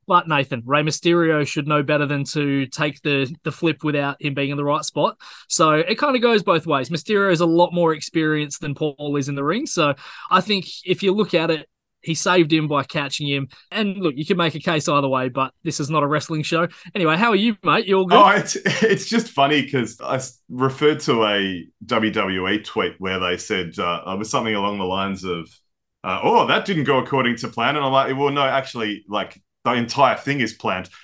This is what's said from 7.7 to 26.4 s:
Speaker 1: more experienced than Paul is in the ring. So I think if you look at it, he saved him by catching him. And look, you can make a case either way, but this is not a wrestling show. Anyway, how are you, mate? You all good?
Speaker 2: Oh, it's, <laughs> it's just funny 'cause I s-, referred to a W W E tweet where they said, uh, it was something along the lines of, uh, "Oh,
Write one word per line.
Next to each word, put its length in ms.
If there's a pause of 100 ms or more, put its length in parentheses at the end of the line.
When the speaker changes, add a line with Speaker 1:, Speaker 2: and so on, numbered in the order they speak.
Speaker 1:
more 180
experienced 720
than 120
Paul 420
is 120
in 60
the 100
ring. 220
So 280 (360)
I 100
think 260 (200)
if 160
you 100
look 220
at 160
it, 180 (320)
he 140
saved 380
him 160
by 160
catching 420
him. 220 (220)
And 280
look, 180
you 80
can 140
make 160
a 60
case 280
either 200
way, 200
but 240 (100)
this 160
is 120
not 140
a 20
wrestling 380
show. 240 (260)
Anyway, 220
how 140
are 60
you, 260
mate? 240
You 120
all 80
good? 100
Speaker 2:
Oh, 120
it's, 280
<laughs> 80 (180)
it's 280
just 180
funny 400
'cause 320
I 140
s-, 340
referred 520
to 240
a 420 (180)
W 280
W 360
E 140
tweet 360
where 200
they 180
said, 420
uh, 280
it 120
was 120
something 240
along 240
the 60
lines 400
of, 260 (540)
uh, 180
"Oh, 240